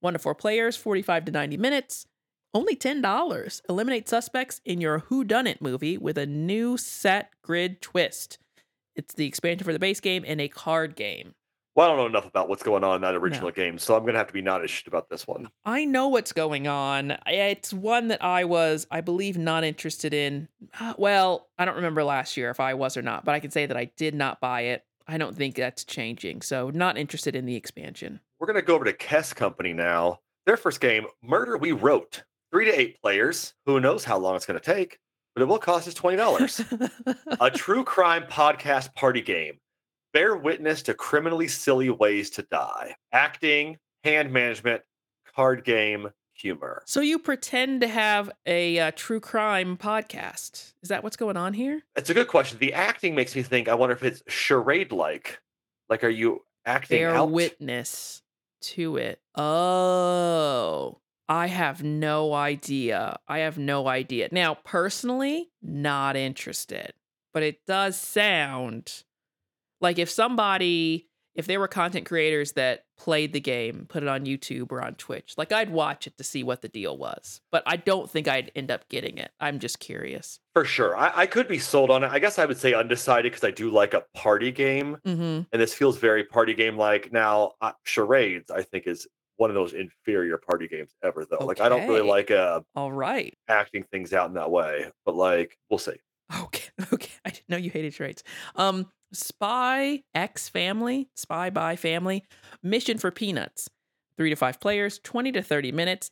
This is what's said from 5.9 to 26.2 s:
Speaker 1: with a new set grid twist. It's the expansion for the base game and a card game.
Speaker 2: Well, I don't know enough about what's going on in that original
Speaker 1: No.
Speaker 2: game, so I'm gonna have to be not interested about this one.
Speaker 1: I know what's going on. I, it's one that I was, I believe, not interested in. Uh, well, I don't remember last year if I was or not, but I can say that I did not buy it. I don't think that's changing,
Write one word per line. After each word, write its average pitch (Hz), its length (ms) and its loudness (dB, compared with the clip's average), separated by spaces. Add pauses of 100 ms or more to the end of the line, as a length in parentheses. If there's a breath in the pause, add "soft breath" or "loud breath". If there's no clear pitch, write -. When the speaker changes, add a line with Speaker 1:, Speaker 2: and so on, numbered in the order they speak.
Speaker 1:
with 151 200 -2
a 143 80 -2
new 196 500 -2
set - 540 0 (140)
grid 180 380 -2
twist. - 560 -2 (580)
It's - 180 -10
the 151 120 -2
expansion 170 380 -4
for 165 80 -4
the 151 60 -2
base 196 220 0
game 185 260 -2
and 151 140 -4
a 143 80 -2
card 160 480 -2
game. 104 380 -10 (420)
Speaker 2:
Well, 165 100 10
I 165 40 8
don't 147 80 4
know 123 80 4
enough 110 200 2
about 92 220 0
what's 98 160 -4
going 101 180 4
on 95 140 4
in 92 60 -2
that 92 120 0
original 87 340 -2
Speaker 1:
No. 85 60 -6
Speaker 2:
game, 87 240 -2
so 113 180 2
I'm 113 80 2
gonna 113 140 0
have 104 80 0
to - 60 -18
be 98 100 -6
not 92 180 0
interested - 280 -8
about 85 200 -4
this - 180 -12
one. - 220 -10 (160)
Speaker 1:
I 262 200 -2
know 269 240 2
what's 247 240 0
going 151 340 -2
on. 139 460 0 (120)
I, - 80 -2
it's 202 400 0
one 226 360 0
that 220 160 -2
I 180 200 2
was, 165 460 2
I 160 120 -4
believe, 180 360 -2
not 160 240 0
interested 151 500 -4
in. 143 360 -2 (320)
Uh, 226 180 -8
well, 190 500 4 (100)
I 180 60 2
don't 185 120 -2
remember 160 260 0
last 139 340 0
year 120 140 -2
if 123 80 -8
I 131 160 0
was 131 220 -2
or 123 60 -6
not, 117 220 -4
but 185 120 2
I 151 40 0
can 143 120 -10
say 147 140 0
that 131 100 -2
I 123 80 -2 (120)
did 156 200 -2
not 139 240 -2
buy 123 220 0
it. 123 220 -2 (220)
I 160 100 -6
don't 147 200 -4
think 139 180 -2
that's 127 300 -4
changing, 113 580 -8